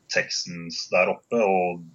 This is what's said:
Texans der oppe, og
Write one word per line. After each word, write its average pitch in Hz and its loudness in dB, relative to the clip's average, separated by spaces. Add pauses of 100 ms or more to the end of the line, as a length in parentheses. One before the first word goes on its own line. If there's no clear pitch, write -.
Texans 85 -6
der 95 4
oppe, - -4
og 90 2 (100)